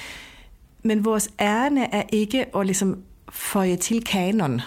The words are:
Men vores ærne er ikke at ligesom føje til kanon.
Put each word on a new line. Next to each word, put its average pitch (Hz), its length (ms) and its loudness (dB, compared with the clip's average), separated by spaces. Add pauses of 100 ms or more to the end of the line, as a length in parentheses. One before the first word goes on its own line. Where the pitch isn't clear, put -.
(840)
Men 214 220 2
vores 220 260 0 (100)
ærne 240 540 2
er 208 80 0 (100)
ikke 214 440 0
at 196 100 2
ligesom 190 320 0 (340)
føje 185 440 0
til 226 280 -2
kanon. 185 640 0